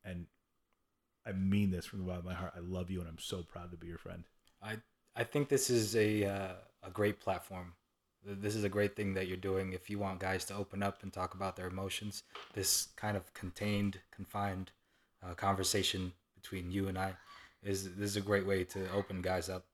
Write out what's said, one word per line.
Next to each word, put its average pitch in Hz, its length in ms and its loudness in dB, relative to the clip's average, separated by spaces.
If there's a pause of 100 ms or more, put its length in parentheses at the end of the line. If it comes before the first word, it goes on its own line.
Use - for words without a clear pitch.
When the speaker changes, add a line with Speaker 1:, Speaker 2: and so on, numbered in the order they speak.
Speaker 1:
and 87 220 -6 (960)
I 104 80 -4
mean 95 380 6
this 87 140 0
from 101 140 -8
the 92 60 -2
bottom 90 140 -2
of 87 60 -8
my 92 100 -4
heart. 87 200 -4
I 87 40 -10
love 90 300 -4
you, 92 100 -2
and 85 100 -6
I'm 82 100 -12
so 90 240 -6
proud 87 280 -12
to 87 60 -12
be 85 100 -12
your 85 120 -8
friend. 87 240 -10 (380)
Speaker 2:
I, 110 160 -6 (380)
I 127 80 -2
think 147 260 0
this 131 200 4
is 113 260 4
a, 107 300 6
uh, 98 280 -2 (300)
a 95 60 -12
great 104 300 2
platform. 90 540 -4 (520)
Th-, 101 160 -6
this 104 140 2
is 107 80 2
a 101 60 4
great 101 260 4
thing 101 180 0
that 95 140 0
you're 92 100 -2
doing. 95 360 0
If - 140 -8
you 101 120 -4
want 95 200 -2
guys 92 260 0
to 98 100 -8
open 98 260 -4
up 101 220 0
and 95 100 -8
talk 92 220 -2
about 95 200 -4
their 92 120 -6
emotions, 95 560 -4 (300)
this - 420 2
kind 107 200 0
of 92 200 -4
contained, 101 640 0 (100)
confined, 95 640 -4 (520)
uh, 90 120 -8
conversation 95 760 2 (200)
between 90 380 -6
you 98 160 2
and 95 100 0
I 95 160 0 (480)
is, 95 360 -2
this 101 120 0
is 101 80 0
a 101 40 2
great 98 260 4
way 95 160 4
to 95 280 -4
open 95 300 0
guys 92 260 2
up. 92 260 -4